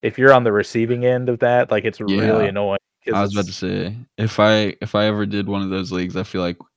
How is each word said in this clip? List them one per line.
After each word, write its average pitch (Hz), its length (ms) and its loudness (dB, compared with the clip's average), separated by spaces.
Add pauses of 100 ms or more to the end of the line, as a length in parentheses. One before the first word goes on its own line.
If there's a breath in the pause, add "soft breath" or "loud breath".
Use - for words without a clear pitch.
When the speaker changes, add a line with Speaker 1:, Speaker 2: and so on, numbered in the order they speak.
Speaker 1:
if 123 160 -4
you're 131 160 6
on 123 120 6
the 113 80 4
receiving 117 520 0
end 127 220 0
of 120 120 -2
that, 123 320 2
like, 107 120 0
it's 107 160 -4
really 98 160 -2 (300)
Speaker 2:
Yeah. 101 40 -2
Speaker 1:
annoying 98 300 -2 (260)
'cause 117 80 -2
Speaker 2:
I 101 80 0
was 101 120 -2
about 101 160 -2
Speaker 1:
it's 95 100 -14
Speaker 2:
to 92 80 -6 (220)
say, 110 80 -10 (200)
if 110 220 -2
I, 107 400 4
if - 160 -8
I 104 120 2
ever 104 180 0
did 101 240 -4
one 98 120 -2
of 95 100 -4
those 92 200 -4
leagues, 90 240 -4
I 95 80 -4
feel 95 180 -6
like 87 160 -4 (200)